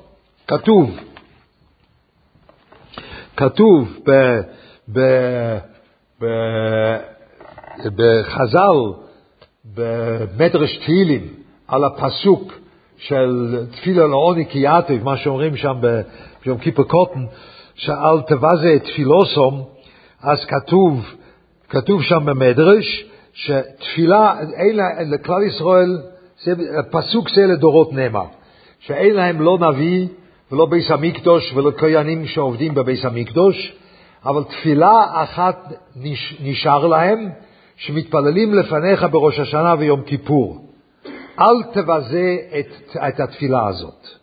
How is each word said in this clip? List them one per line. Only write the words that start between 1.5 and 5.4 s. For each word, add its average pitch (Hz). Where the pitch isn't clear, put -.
כתוב 139
ב-, 131
ב-, 123